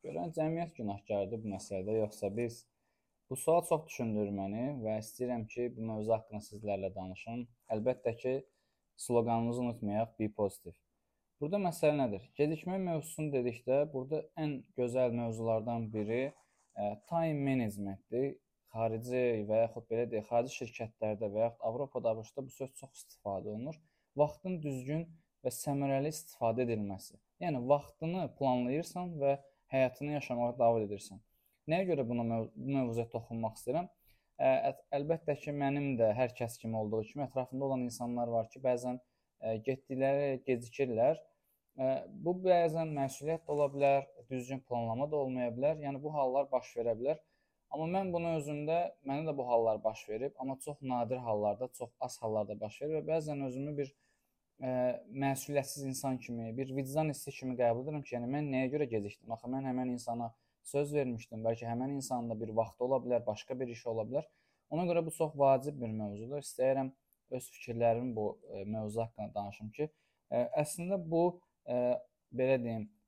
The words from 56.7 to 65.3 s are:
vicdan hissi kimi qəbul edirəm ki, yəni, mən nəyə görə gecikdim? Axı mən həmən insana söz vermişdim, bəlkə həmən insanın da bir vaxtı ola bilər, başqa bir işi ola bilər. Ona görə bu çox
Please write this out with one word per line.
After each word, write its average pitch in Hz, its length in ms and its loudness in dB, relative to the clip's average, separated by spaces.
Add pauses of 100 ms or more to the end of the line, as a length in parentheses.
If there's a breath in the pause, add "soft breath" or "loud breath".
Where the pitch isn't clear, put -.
vicdan 139 400 0
hissi - 180 -10
kimi 127 240 -6
qəbul 120 300 2
edirəm 151 160 -4
ki, 120 140 -6
yəni, 120 180 -2
mən 147 160 0
nəyə 131 240 0
görə 147 160 2
gecikdim? 107 420 -4
Axı 120 220 -8
mən 135 160 -2
həmən 127 240 0
insana 117 380 -4 (340)
söz 143 260 0
vermişdim, 120 540 -2
bəlkə 117 240 0
həmən 127 240 -2
insanın 123 400 -4
da - 80 -4
bir 110 160 -4
vaxtı 113 260 0
ola 131 160 4
bilər, 120 240 2
başqa 110 360 -4
bir 123 120 -2
işi 113 160 -8
ola 110 220 -2
bilər. 147 160 -2 (480)
Ona 175 160 0
görə 165 160 4
bu 151 100 -6
çox 151 220 0